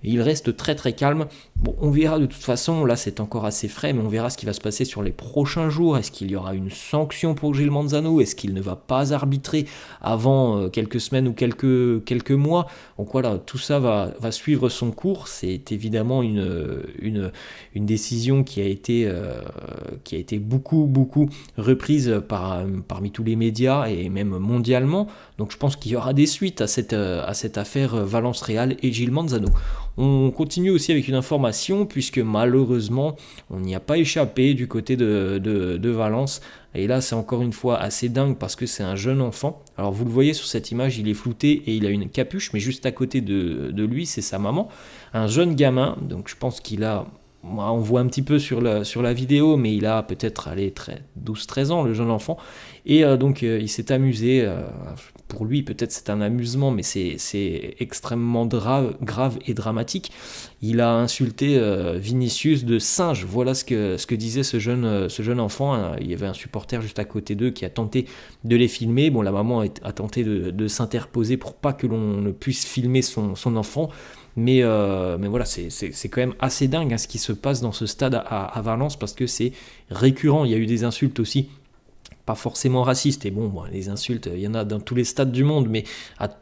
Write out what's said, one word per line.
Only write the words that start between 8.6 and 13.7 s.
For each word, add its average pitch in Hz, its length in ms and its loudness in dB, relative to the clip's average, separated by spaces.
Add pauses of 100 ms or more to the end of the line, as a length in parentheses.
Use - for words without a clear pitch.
va 92 160 -4
pas 139 360 0
arbitrer 143 520 0 (340)
avant, 117 580 4
euh, 95 120 0
quelques 110 320 -2
semaines 131 260 0
ou 117 60 0
quelques, 123 720 2
quelques 123 260 -2
mois ? 151 360 4 (300)
Donc 104 140 -6
voilà, 123 280 2
tout - 180 -10
ça 143 220 0